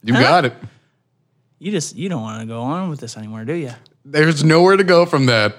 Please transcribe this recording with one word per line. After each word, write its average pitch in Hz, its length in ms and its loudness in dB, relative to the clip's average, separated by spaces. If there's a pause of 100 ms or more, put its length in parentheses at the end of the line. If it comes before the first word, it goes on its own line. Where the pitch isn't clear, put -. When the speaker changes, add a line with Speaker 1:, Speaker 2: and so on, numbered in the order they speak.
Speaker 1:
You 107 120 0
Speaker 2:
Huh? 233 60 4
Speaker 1:
got 165 240 4
it. 117 80 -2 (1040)
Speaker 2:
You 165 100 -10
just, 180 260 -6
you 170 140 -8
don't 135 140 -6
wanna 110 240 -10
go 117 160 -10
on 175 260 -6
with 147 100 -8
this 113 160 -14
anymore, 110 300 -12
do 143 80 -6
you? 156 160 -8 (360)
Speaker 1:
There's 151 380 0
nowhere 170 320 4
to 196 80 2
go 175 220 4
from 143 220 0
that 107 240 2
Speaker 2:
How - 80 -16